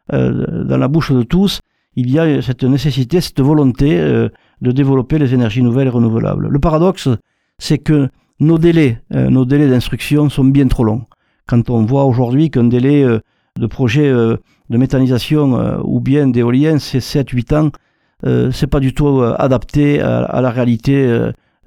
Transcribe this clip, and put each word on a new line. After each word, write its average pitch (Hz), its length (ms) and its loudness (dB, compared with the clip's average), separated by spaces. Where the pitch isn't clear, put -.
euh, 127 520 -2
dans 131 140 -2
la 131 100 0
bouche 151 240 -2
de 123 100 2
tous, 180 380 0
il 123 140 -2
y 143 80 0
a 151 240 0
cette 120 220 -6
nécessité, 135 560 0
cette - 200 -4
volonté, 143 580 2
euh, 117 300 0
de 123 100 0
développer 135 460 0
les 131 160 0
énergies 123 280 0
nouvelles 127 260 0
et - 20 -2
renouvelables. 110 580 -2
Le 139 100 0
paradoxe, 160 500 0
c'est - 200 -2
que 143 300 0
nos 160 180 4
délais, 160 420 2
euh, 131 160 0
nos 131 140 2
délais 143 240 2
d'instruction 139 600 0
sont 135 160 0
bien 135 220 4
trop 123 180 0
longs. 110 200 -2
Quand 120 240 0
on 117 140 0
voit 139 200 0
aujourd'hui 131 460 0
qu'un 120 140 0
délai, 131 400 2
euh, 113 160 2
de 117 80 -2
projet, 139 400 0
euh, 117 280 2
de 120 60 -2
méthanisation, 131 800 0
euh, 117 280 -4
ou - 160 -2
bien 139 260 0
d'éolien, 127 540 2
c'est - 200 -6
sept, 139 300 -4
huit 123 220 -4
ans, 151 180 2
euh, 127 240 0
c'est 139 160 -4
pas 139 140 -2
du 131 120 0
tout, 147 140 0
euh, 131 320 0
adapté 143 640 0
à, 120 240 -2
à - 160 -4
la 127 100 0
réalité, 123 460 0
euh, 117 340 0